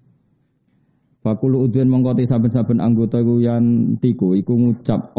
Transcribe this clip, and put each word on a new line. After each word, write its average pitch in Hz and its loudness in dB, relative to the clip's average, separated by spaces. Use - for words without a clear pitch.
Fakulu 131 -2
udwin 127 2
mongko 127 0
te 123 0
saben-saben 120 0
anggota 113 0
iku 120 0
yantiku, 117 0
iku 120 -2
ngucap 117 -2